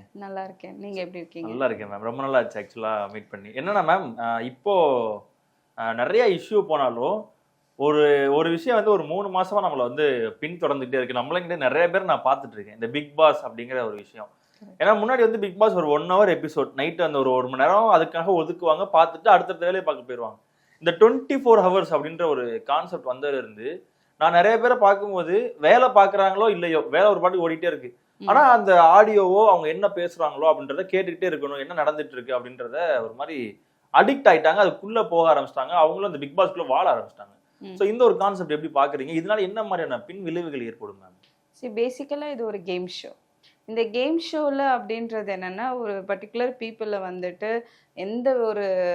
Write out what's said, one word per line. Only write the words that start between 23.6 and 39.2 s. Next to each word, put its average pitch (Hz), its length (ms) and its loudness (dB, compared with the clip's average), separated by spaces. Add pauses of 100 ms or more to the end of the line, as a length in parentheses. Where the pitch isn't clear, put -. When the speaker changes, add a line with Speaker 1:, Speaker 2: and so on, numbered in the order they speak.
Speaker 2:
நான் 160 140 4
நிறைய 190 260 6
பேரை 240 200 2
பார்க்கும்போது, 196 840 0
வேலை 220 280 6
பார்க்குறாங்களோ 196 600 4
இல்லையோ, 175 300 0
வேலை 165 280 2
ஒரு 196 120 4
பாட்டுக்கு 175 300 0
ஓடிட்டே 160 160 -6
இருக்கு. 147 320 -6 (200)
Speaker 1:
ம். 196 100 -10
Speaker 2:
ஆனா, 262 240 6
அந்த 208 220 4
ஆடியோவோ, 196 760 8
அவங்க 175 200 4
என்ன 185 200 -2
பேசுறாங்களோ 170 560 -4
அப்படின்றத 151 420 0
கேட்டுக்கிட்டே 185 400 -4
இருக்கணும், 143 440 -6
என்ன 165 140 -2
நடந்துட்டு 151 280 -4
இருக்கு 127 280 -6
அப்படின்றத 127 600 -6
ஒரு 113 180 -8
மாதிரி 135 460 -10 (300)
அடிக்ட் 226 320 4
ஆயிட்டாங்க, 160 360 6
அதுக்குள்ள 208 480 -2
போக 165 240 4
ஆரம்பிச்சிட்டாங்க, 135 360 -4
அவங்களும் 175 440 0
அந்த 143 120 -10
பிக் 139 120 -10
பாஸ்க்குள்ள 175 300 0
வாழ 143 240 0
ஆரம்பிச்சிட்டாங்க. - 640 -10
Speaker 1:
ம். 190 160 -18
Speaker 2:
So, 196 140 -2
இந்த 233 160 0
ஒரு 208 140 4
கான்செப்ட் 185 340 -2
எப்படி 147 360 0
பாக்குறீங்க? 143 280 -8
இதனால 196 240 -2